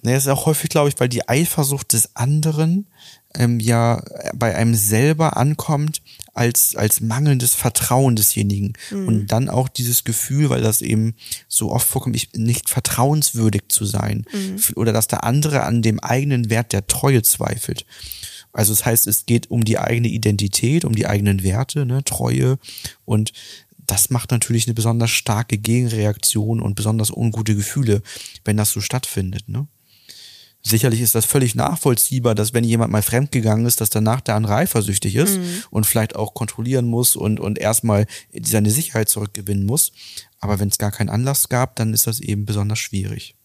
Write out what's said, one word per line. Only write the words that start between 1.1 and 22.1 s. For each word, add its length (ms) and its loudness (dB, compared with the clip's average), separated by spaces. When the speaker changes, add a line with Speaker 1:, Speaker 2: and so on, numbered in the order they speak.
Speaker 1:
die 180 -4
Eifersucht 640 0
des 240 0
anderen, 720 0
ähm, 260 0
ja 420 2
bei 220 0
einem 180 4
selber 640 2
ankommt 640 0
als, 440 0
als 260 2
mangelndes 500 2
Vertrauen 640 2
desjenigen. 560 0
Speaker 2:
Mhm. 180 -4
Speaker 1:
Und 180 0
dann 240 0
auch 180 0
dieses 360 -2
Gefühl, 440 0
weil 140 0
das 180 2
eben 340 0
so 220 -2
oft 160 0
vorkommt, 300 -2
ich, 160 -6
nicht 380 -2
vertrauenswürdig 1000 0
zu 160 0
sein. 480 -2
Speaker 2:
Mhm. 220 -6
Speaker 1:
F-, 220 -2
oder 180 2
dass 140 2
der 160 -2
andere 400 2
an 180 0
dem 180 2
eigenen 480 0
Wert 240 0
der 140 0
Treue 360 4
zweifelt. 640 -2
Also 200 0
das 140 0
heißt, 200 2
es 200 -2
geht 240 2
um 160 0
die 120 2
eigene 300 0
Identität, 800 0
um 80 0
die 120 0
eigenen 360 2
Werte, 420 0
ne, 200 -2
Treue. 540 0